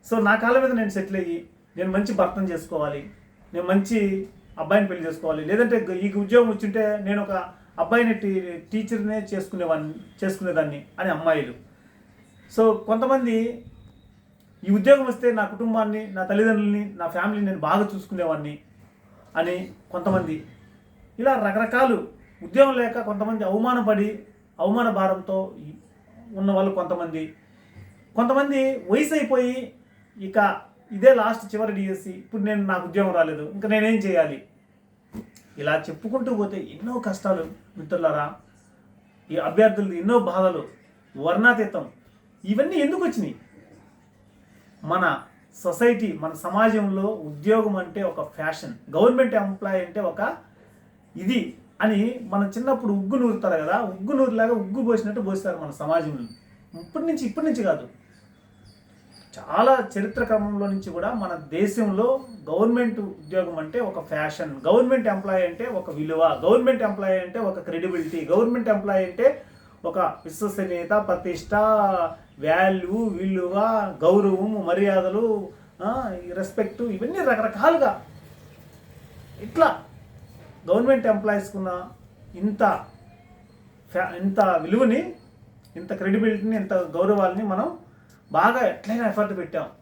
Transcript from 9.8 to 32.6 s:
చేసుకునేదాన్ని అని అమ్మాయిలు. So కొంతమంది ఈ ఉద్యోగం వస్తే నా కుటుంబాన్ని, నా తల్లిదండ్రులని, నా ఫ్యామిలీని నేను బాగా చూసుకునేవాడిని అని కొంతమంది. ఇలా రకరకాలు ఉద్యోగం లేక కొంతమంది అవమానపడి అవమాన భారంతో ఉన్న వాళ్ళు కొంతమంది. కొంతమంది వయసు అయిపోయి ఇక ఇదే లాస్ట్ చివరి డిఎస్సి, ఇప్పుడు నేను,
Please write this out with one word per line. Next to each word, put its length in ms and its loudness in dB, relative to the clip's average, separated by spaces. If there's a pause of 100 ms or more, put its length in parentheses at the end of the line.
చేసుకునేదాన్ని 600 -2 (180)
అని 160 -2
అమ్మాయిలు. 400 0 (1000)
So 100 6 (240)
కొంతమంది 480 2 (1300)
ఈ 20 -4 (100)
ఉద్యోగం 320 8
వస్తే 160 -2 (120)
నా 60 0 (100)
కుటుంబాన్ని, 480 -2 (140)
నా 160 -2
తల్లిదండ్రులని, 500 2 (180)
నా 140 -4
ఫ్యామిలీని 340 0
నేను 200 -4
బాగా 260 2
చూసుకునేవాడిని 600 -6 (880)
అని 160 -2 (380)
కొంతమంది. 420 0 (880)
ఇలా 120 4 (120)
రకరకాలు 520 2 (480)
ఉద్యోగం 360 6
లేక 260 -2
కొంతమంది 420 -2
అవమానపడి 580 2 (540)
అవమాన 260 2 (120)
భారంతో 360 -2 (1000)
ఉన్న 160 0
వాళ్ళు 220 2
కొంతమంది. 440 -4 (960)
కొంతమంది 420 2 (300)
వయసు 280 2
అయిపోయి 360 2 (760)
ఇక 100 0 (580)
ఇదే 240 8
లాస్ట్ 320 0
చివరి 260 -2
డిఎస్సి, 340 -6 (100)
ఇప్పుడు 260 -8
నేను, 240 0